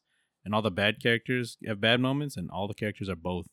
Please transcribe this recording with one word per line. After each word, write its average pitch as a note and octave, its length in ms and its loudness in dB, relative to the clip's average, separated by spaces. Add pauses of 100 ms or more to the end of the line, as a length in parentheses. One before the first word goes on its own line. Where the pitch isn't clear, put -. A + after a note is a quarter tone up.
(440)
and G#2 100 -2
all A2 80 4
the G#2+ 80 2
bad G2+ 320 2
characters A#2+ 640 0
have G#2+ 140 -4
bad A2+ 200 6
moments C3+ 360 0
and F2 140 -6
all G2 180 -4
the G#2+ 60 -8
characters G#2 340 -6
are F#2 80 -4
both. F2 360 -4